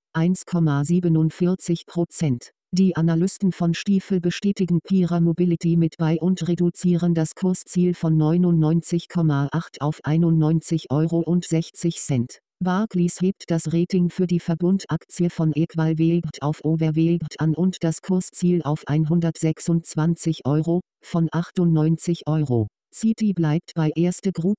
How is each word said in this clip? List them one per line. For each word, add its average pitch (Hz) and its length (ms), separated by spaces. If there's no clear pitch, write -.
eins 175 320
Komma 151 400
siebenundvierzig 170 1040
Prozent. 160 640
Die 185 200
Analysten 165 560
von 170 240
Stiefel 190 440
bestätigen 175 600
Pira 175 380
Mobility 170 560
mit 165 220
bei 165 220
und 180 280
reduzieren 175 640
das 160 220
Kursziel 180 580
von 160 240
neunundneunzig 165 920
Komma 147 420
acht - 280
auf 151 240
einundneunzig 160 840
Euro 165 300
und 170 260
sechzig - 520
Cent. 127 420
Barclays 180 600
hebt 185 300
das 160 220
Rating 175 360
für 185 160
die 170 140
Verbundaktie 175 880
von 160 240
Equal 160 460
Weight 165 420
auf 151 240
Overweight 160 760
an 156 140
und 180 300
das 160 180
Kursziel 180 640
auf 147 240
einhundertsechsundzwanzig 160 1600
Euro, 160 360
von 165 280
achtundneunzig 165 920
Euro. 139 400
Citi 220 420
bleibt 165 420
bei 156 200
Erste 180 360
Group 180 260